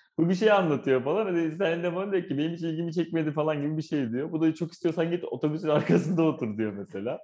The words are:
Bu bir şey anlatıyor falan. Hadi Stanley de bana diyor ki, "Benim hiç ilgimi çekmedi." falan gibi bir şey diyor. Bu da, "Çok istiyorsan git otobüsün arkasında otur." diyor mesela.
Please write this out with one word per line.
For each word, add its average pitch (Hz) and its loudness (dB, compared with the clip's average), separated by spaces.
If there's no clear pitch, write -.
Bu 165 4
bir 185 2
şey 214 4
anlatıyor 139 4
falan. 185 0
Hadi 165 0
Stanley 170 -2
de 175 -2
bana 196 -4
diyor 180 0
ki, 139 -2
"Benim 160 0
hiç 170 -8
ilgimi 165 -4
çekmedi." 165 0
falan 151 0
gibi 156 -2
bir 156 -2
şey 139 -2
diyor. 143 -4
Bu 160 -2
da, 160 4
"Çok 160 -6
istiyorsan 165 -2
git 175 -4
otobüsün 151 -2
arkasında 160 4
otur." 117 0
diyor 107 0
mesela. 101 -6